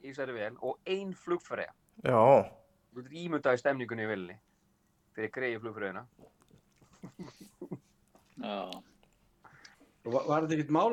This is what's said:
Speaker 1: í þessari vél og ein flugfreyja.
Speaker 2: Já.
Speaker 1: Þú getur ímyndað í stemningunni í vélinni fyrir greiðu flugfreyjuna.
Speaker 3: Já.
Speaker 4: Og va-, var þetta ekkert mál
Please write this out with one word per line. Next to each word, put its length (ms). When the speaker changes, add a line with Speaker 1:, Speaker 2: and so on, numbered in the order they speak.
Speaker 1:
í 80
þessari 240
vél 260
og 240
ein 300
flugfreyja. 560
Speaker 2:
Já. 480
Speaker 1:
Þú 80
getur 160
ímyndað 400
í 60
stemningunni 420
í 60
vélinni 260
fyrir 160
greiðu 320
flugfreyjuna. 400
Speaker 3:
Já. 240
Speaker 4:
Og 80
va-, 120
var 200
þetta 100
ekkert 180
mál 200